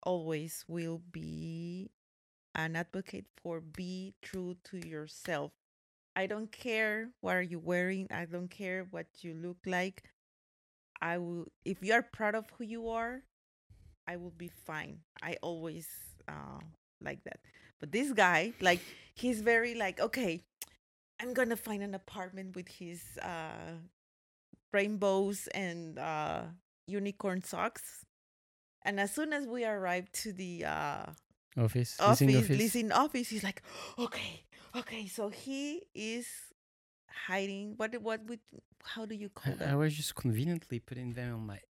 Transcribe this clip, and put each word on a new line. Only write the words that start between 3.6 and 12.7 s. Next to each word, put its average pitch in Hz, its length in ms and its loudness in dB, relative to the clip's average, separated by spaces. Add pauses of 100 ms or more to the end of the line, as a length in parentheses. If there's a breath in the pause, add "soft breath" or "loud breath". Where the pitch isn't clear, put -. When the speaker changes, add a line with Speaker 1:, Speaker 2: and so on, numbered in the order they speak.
Speaker 1:
true 180 340 -6 (100)
to 196 120 -10 (100)
yourself. 156 640 -4 (640)
I 190 120 2
don't 214 240 -4
care 220 580 0 (120)
what 185 140 2
are 180 60 4 (120)
you 175 40 -4
wearing. 180 540 2
I 170 140 -4
don't 175 280 -6
care 185 380 -4
what 170 160 -8 (160)
you 170 100 -8
look 175 320 -6
like. 185 380 0 (1000)
I 170 160 0
will, 175 300 -4 (180)
if 185 160 -2
you 196 120 4
are 233 100 8
proud 214 320 0
of 220 100 -2 (140)
who 240 60 -6
you 226 240 -6